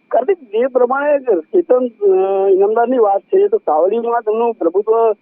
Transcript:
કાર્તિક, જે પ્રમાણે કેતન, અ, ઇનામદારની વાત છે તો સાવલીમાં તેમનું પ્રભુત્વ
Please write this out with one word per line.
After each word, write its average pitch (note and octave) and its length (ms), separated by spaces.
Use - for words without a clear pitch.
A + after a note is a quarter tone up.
કાર્તિક, C4+ 300
જે A#3 280
પ્રમાણે C4+ 520
કેતન, B3+ 480
અ, G3 600
ઇનામદારની A3 500
વાત G3 220
છે - 280
તો A3 100
સાવલીમાં A3+ 640
તેમનું A3+ 340
પ્રભુત્વ G#3+ 680